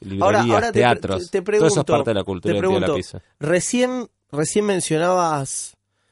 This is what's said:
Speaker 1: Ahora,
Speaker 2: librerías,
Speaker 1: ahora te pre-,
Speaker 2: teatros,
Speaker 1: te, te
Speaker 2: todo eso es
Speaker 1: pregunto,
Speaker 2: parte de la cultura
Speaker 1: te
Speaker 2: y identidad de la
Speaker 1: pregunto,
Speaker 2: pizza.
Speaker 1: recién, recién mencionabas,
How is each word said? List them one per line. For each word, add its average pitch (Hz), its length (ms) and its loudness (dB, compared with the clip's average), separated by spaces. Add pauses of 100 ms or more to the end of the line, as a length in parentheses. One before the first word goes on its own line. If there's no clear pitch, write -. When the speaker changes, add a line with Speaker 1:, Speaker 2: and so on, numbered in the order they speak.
(200)
Speaker 1:
Ahora, 107 220 4
Speaker 2:
librerías, 117 120 2
Speaker 1:
ahora - 120 2
te - 60 -2
pre-, - 100 2
Speaker 2:
teatros, 185 480 0
Speaker 1:
te, 196 100 0
te 180 40 -10
Speaker 2:
todo 208 120 0
eso 185 100 4
es 151 60 4
Speaker 1:
pregunto, 143 200 0
Speaker 2:
parte 135 180 0
de 110 40 0
la 95 100 -2
cultura 92 280 -4
Speaker 1:
te 104 60 0
Speaker 2:
y - 20 0
identidad 190 140 2
de 95 60 0
la 92 60 0
Speaker 1:
pregunto, - 100 0
Speaker 2:
pizza. - 260 -10 (180)
Speaker 1:
recién, 240 680 0 (220)
recién 160 360 0
mencionabas, 170 1080 -2 (360)